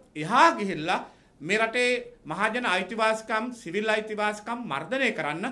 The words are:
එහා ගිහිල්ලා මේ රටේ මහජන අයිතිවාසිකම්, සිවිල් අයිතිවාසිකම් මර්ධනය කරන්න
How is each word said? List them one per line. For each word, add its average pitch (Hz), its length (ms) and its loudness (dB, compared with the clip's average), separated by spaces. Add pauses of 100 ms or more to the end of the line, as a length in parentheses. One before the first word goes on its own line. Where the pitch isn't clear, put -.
(140)
එහා 233 380 6
ගිහිල්ලා 190 480 0 (380)
මේ 175 200 0
රටේ 226 320 2 (320)
මහජන 214 440 -2
අයිතිවාසිකම්, 220 880 0
සිවිල් 208 360 -4
අයිතිවාසිකම් 214 720 -2
මර්ධනය 214 480 -2
කරන්න 156 400 -4